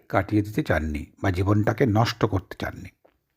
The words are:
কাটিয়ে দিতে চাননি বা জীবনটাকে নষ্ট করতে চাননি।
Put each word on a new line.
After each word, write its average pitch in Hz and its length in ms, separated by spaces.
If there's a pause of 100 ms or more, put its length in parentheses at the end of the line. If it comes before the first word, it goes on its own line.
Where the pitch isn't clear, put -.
কাটিয়ে 104 340
দিতে 107 200
চাননি 78 440 (160)
বা 98 80
জীবনটাকে 104 560
নষ্ট 110 380
করতে - 340
চাননি। - 300 (480)